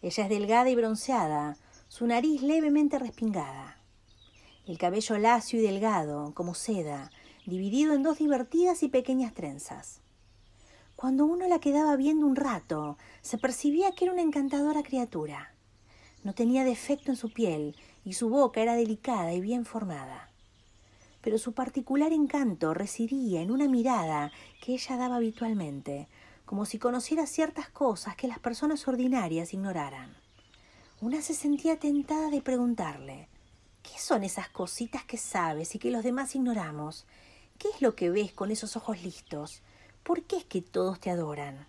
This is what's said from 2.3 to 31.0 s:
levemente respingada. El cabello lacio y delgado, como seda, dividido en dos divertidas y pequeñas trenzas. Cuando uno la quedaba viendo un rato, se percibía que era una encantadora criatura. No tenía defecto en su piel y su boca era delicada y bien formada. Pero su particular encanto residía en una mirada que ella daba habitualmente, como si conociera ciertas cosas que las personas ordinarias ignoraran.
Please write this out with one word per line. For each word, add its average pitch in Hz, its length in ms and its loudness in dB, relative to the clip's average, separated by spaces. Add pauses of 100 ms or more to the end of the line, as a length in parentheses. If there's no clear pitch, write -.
levemente 294 580 4
respingada. 190 800 -6 (880)
El 165 120 -8
cabello 208 400 2
lacio 226 400 4
y 226 40 4
delgado, 180 720 0
como 175 200 -4
seda, 151 560 -4 (360)
dividido 202 480 2
en 269 100 4
dos 311 140 2
divertidas 311 680 2
y 285 40 0
pequeñas 254 460 2
trenzas. - 680 -10 (920)
Cuando 262 300 4
uno 349 240 2
la 349 100 6
quedaba 294 380 4
viendo 294 300 4
un 262 100 4
rato, 165 600 -4 (260)
se - 160 -6
percibía 294 520 2
que 370 140 0
era 359 100 2
una 359 80 2
encantadora 294 640 2
criatura. 151 680 -6 (680)
No 196 100 -6
tenía 247 300 2
defecto 262 480 0
en 247 60 0
su 226 160 -6
piel 156 420 0 (300)
y 185 80 -8
su 226 160 -2
boca 247 320 4
era 233 160 2
delicada 220 560 0
y 180 80 0
bien 233 240 -2
formada. 143 640 -8 (920)
Pero 220 180 0
su 226 140 -4
particular 277 600 0
encanto 269 600 2
residía 214 680 -2
en 185 80 -2
una 269 180 2
mirada 196 640 2 (300)
que 247 140 -4
ella 254 220 -6
daba 247 200 -2
habitualmente, 180 920 -4 (380)
como 208 200 -4
si 214 120 -8
conociera 247 480 -2
ciertas 311 420 -4
cosas 214 460 -2
que - 140 -4
las 226 100 -8
personas 294 480 -2
ordinarias 240 680 0
ignoraran. 160 640 -6 (840)